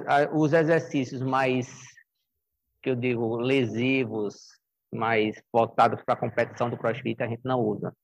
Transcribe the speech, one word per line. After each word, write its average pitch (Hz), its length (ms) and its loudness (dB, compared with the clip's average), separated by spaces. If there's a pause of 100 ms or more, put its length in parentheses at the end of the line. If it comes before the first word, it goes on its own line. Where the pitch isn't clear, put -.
a, 143 260 4
os 151 200 2
exercícios 143 680 2
mais, 131 600 0 (1000)
que - 80 -4
eu 127 60 0
digo, 120 400 -2
lesivos, 117 1200 -2 (320)
mais 113 640 0
voltados 117 500 2
pra 123 140 -2
competição 120 540 -2
do 123 80 -6
CrossFit, 117 440 -4
a 120 60 -2
gente 117 160 -8
não 127 160 -2
usa. 101 340 -2 (100)